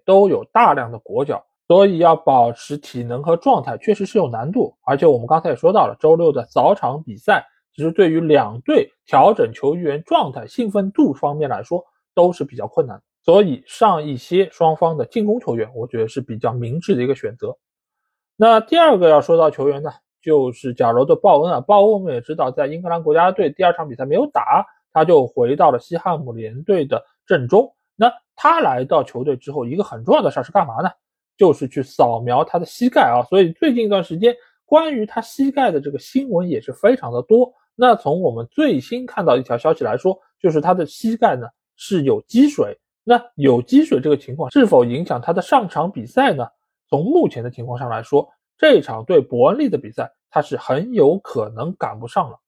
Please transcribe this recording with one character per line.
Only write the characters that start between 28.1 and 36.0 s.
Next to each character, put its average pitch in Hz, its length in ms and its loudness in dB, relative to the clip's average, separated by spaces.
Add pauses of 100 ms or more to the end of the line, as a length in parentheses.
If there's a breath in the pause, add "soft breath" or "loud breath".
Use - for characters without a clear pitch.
他 320 240 2
来 131 240 -2
到 147 180 0
球 127 220 -10
队 143 120 -2
之 139 140 -16
后， 139 140 -8
一 120 100 -10
个 196 80 -4
很 117 220 -12
重 196 100 2
要 302 60 2
的 165 100 -2
事 139 100 -6
儿 - 20 -8
是 - 100 -12
干 185 140 0
嘛 120 160 -8
呢？ 185 80 -4 (480)
就 180 120 6
是 135 160 -2
去 135 160 -8
扫 120 380 0
描 123 240 0
他 - 140 -4
的 175 80 -6
膝 247 240 -4
盖 254 140 2
啊。 120 260 2
所 190 100 4
以 165 120 2
最 311 200 -2
近 233 140 -2
一 - 20 -4
段 196 160 0
时 165 140 -10
间， 240 180 2 (300 soft breath)
关 311 260 2
于 214 140 -4
他 - 160 -10
膝 277 280 -4
盖 254 200 0
的 151 100 -2
这 143 100 -10
个 - 80 -10
新 269 300 -6